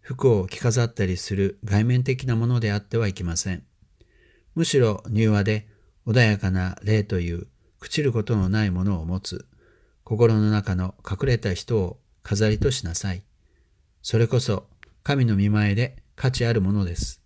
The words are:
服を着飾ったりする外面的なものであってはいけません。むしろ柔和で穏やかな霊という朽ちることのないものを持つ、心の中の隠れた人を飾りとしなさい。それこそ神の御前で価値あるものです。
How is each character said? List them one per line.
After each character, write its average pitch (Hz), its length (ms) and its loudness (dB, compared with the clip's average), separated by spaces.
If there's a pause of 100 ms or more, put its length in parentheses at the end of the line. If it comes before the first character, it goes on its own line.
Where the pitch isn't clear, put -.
服 131 280 0
を 98 180 2
着 - 100 -12
飾 120 280 0
っ 113 80 -8
た 98 120 -2
り 90 120 -2
す - 180 -6
る 98 280 -2
外 104 200 0
面 123 200 2
的 127 220 -2
な 123 100 0
も 113 120 0
の 123 120 0
で 110 120 -2
あ 101 60 -2
っ 104 40 -4
て - 160 -6
は 113 100 0
い 95 60 -2
け 95 100 -8
ま 85 120 -4
せ 92 180 -4
ん。 76 100 -10 (920)
む 165 100 0
し 147 140 2
ろ 107 300 2
柔 110 200 2
和 104 140 4
で 107 240 -2 (380)
穏 110 140 2
や 107 180 4
か 95 140 -2
な 92 320 -2
霊 104 200 2
と 98 160 -4
い 85 140 -4
う 87 140 -10 (340)
朽 - 80 -14
ち 156 140 -2
る 135 80 2
こ 110 120 -2
と 113 120 -2
の 95 140 2
な 107 160 0
い 95 60 0
も 90 140 -2
の 95 160 0
を 80 40 -8
持 90 140 -4
つ、 - 260 -8 (580)
心 113 320 4
の 107 140 4
中 104 260 0
の 92 200 -4 (140)
隠 117 180 -2
れ 123 100 2
た 98 160 -2
人 110 260 -2
を 90 200 -4 (240)
飾 107 260 0
り 107 100 0
と 135 120 2
し - 140 -4
な 85 100 -6
さ 95 180 -4
い。 92 100 -10 (760)
そ - 160 -2
れ 113 100 4
こ 127 120 2
そ - 280 -2 (360)
神 139 220 2
の 110 100 2
御 101 140 4
前 104 260 2
で 123 260 -4 (140)
価 127 160 -2
値 123 140 -2
あ 117 80 0
る 107 80 2
も 95 100 2
の 101 140 0
で 85 100 -4
す。 - 300 -6